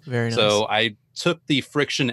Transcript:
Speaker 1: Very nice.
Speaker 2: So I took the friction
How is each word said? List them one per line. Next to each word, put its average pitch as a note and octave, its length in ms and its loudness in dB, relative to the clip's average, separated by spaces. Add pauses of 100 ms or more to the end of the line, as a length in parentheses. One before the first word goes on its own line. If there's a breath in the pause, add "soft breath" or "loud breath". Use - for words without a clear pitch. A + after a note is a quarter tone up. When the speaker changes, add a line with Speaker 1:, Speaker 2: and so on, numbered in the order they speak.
Speaker 1:
Very A#2+ 220 -2
nice. A#2 60 -4
Speaker 2:
So G#2+ 360 2
I A2 260 0 (180)
took E3+ 320 -2
the C#3 140 0
friction C#3 520 -2